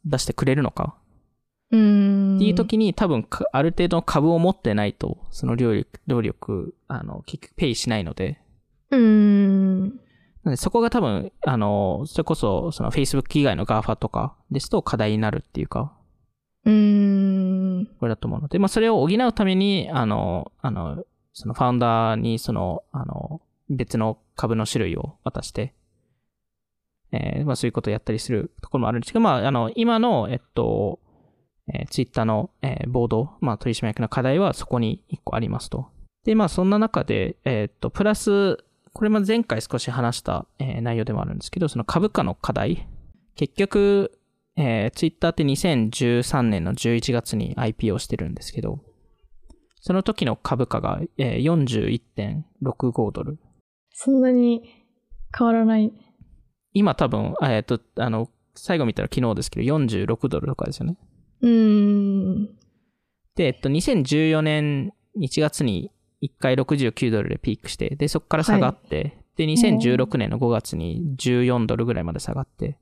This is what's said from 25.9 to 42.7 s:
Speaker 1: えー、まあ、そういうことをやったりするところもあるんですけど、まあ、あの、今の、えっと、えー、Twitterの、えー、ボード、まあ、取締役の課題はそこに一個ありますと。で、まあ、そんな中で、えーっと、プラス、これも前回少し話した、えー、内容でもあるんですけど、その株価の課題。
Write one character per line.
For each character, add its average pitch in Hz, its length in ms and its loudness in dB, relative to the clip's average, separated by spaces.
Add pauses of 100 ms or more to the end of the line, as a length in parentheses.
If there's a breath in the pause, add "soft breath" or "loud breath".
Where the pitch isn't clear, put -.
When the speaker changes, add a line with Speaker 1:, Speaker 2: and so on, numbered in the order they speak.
Speaker 1:
え - 300 -4
ー、 - 20 -2
ま 143 80 0
あ、 - 40 -2
そ - 100 -2
う - 20 2
い - 20 2
う - 20 -20
こ - 100 -4
と 107 80 -4
を - 20 0
や 107 60 -2
っ - 20 -6
た - 120 -6
り 107 60 -2
す - 140 -8
る 104 180 -2 (100)
と - 80 -16
こ 135 100 -2
ろ 120 40 0
も 113 60 0
あ 113 40 0
る 120 60 -2
ん - 20 -2
で - 60 -10
す - 60 -16
け - 20 -20
ど、 226 60 2
ま 180 160 4
あ、 110 100 0
あ 139 40 2
の、 - 240 0
今 226 240 2
の、 214 320 2
え 123 60 -2
っ - 40 -6 (140)
と、 110 460 -2 (720)
え - 120 -6
ー、 - 40 -12
Twitter 120 360 -2
の、 110 260 0 (120)
え 131 240 -4
ー、 123 40 -6
ボ 120 160 0
ー - 20 -4
ド、 120 320 -2
ま 117 120 -2
あ、 101 60 -6
取 117 160 -4
締 - 120 -4
役 107 140 -4
の 110 80 -2
課 131 140 -2
題 135 160 2
は 196 160 0
そ - 120 -10
こ 123 120 -2
に 113 300 -2
一 - 140 -10
個 - 140 -6
あ 113 40 -2
り 113 80 -4
ま 113 120 -4
す - 100 -16
と。 - 200 -8 (340)
で、 220 100 2
ま 214 120 4
あ、 - 20 0
そ 180 160 0
ん 190 60 4
な 208 80 4
中 - 260 0
で、 104 400 -2
え 107 200 0
ー - 60 -6
っ - 100 -20
と、 120 100 -4
プ - 140 -2
ラ 214 100 4
ス、 202 440 2 (340)
こ - 120 -4
れ 214 60 2
も 214 160 4
前 226 180 0
回 110 180 -2
少 - 160 -4
し - 120 -6
話 120 260 -2
し - 60 -10
た、 - 240 -4 (120)
え 127 200 -6
ー、 - 20 -6
内 117 180 -2
容 110 60 -2
で 120 80 -4
も 101 100 -2
あ - 20 -4
る 101 100 -6
ん 98 40 -8
で - 60 -12
す - 60 -14
け 185 100 -6
ど、 156 80 0
そ - 100 -4
の - 60 -4
株 190 260 0
価 - 120 0
の - 120 -2
課 - 180 -4
題。 - 360 -2 (480)